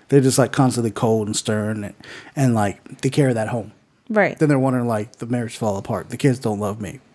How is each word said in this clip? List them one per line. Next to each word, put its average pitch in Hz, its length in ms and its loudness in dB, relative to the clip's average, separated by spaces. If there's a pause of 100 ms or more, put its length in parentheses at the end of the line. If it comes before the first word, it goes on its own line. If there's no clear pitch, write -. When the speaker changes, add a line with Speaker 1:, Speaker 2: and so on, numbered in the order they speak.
(100)
Speaker 1:
They're 139 100 8
just, 131 180 4
like, 120 140 2
constantly 120 400 2
cold 113 340 0
and 104 100 -4
stern 107 460 -4
and, 101 120 -12 (420)
and, 131 180 4
like, - 460 -2
they 135 100 0
carry 135 220 2
that 110 160 -2
home. 107 240 -6 (360)
Speaker 2:
Right. 208 300 0
Speaker 1:
Then 156 100 4
they're 143 100 4
wondering, 127 280 0
like, 110 300 -4
"The 120 100 -12
marriage 120 300 -4
fell 104 220 -2
apart. 98 320 -6
The 120 60 -8
kids 127 220 2
don't 107 220 -4
love 104 200 -4
me." 101 200 -12 (140)